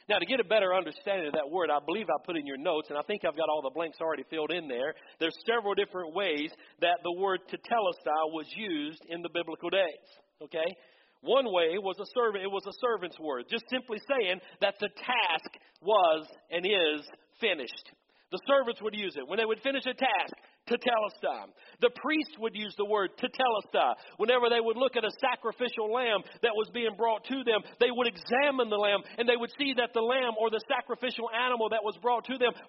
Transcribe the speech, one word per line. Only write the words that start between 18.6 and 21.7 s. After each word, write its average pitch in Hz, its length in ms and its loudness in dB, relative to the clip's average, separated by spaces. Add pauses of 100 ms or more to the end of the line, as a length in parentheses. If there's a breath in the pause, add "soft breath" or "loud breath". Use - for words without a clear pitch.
would 208 100 -4
use 196 240 -6
it. 131 80 -6
When 185 160 -2
they 220 80 2
would 220 160 -2
finish 269 240 0
a 247 80 -6
task, 208 360 0 (360 soft breath)
tetelestai. 208 800 -2 (320 loud breath)